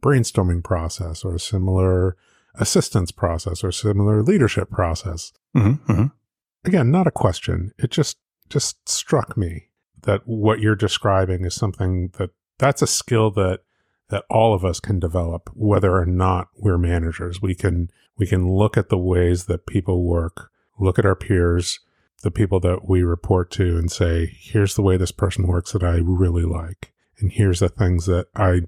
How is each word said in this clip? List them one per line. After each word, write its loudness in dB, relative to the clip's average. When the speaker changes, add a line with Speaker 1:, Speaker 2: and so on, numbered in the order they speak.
Speaker 1:
brainstorming 2
process -4
or -4
a -4
similar 0
assistance 0
process -4
or -2
similar 0
leadership 2
process. -4
Speaker 2:
Mm-hmm, 2
mm-hmm. 2
Speaker 1:
Again, 2
not 2
a 0
question. -2
It -2
just, -2
just -6
struck -4
me -6
that 0
what 0
you're 2
describing 0
is -6
something -2
that, -6
that's 0
a 0
skill 0
that, 0
that -4
all 4
of -2
us -2
can -2
develop, -4
whether 2
or 2
not 0
we're 0
managers. -2
We -2
can, -2
we 0
can 0
look 2
at -2
the 2
ways 0
that -6
people -2
work, -4
look 2
at 2
our 4
peers, 0
the 0
people 0
that -2
we 4
report 0
to, 0
and 0
say, 0
"Here's 0
the 0
way 4
this -2
person -2
works -2
that -2
I 2
really 2
like. -8
And -2
here's 2
the 2
things 0
that 0
I 2